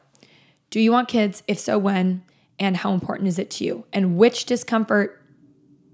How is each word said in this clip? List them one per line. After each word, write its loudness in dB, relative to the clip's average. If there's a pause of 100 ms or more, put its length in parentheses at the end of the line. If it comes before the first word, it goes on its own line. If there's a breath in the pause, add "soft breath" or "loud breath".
(680 soft breath)
do 0
you 4
want 2
kids? -2
If -2
so, -2
when? 0 (360)
And 0
how -2
important -4
is -4
it -6
to -8
you? -6
And 0
which 4
discomfort -2 (720)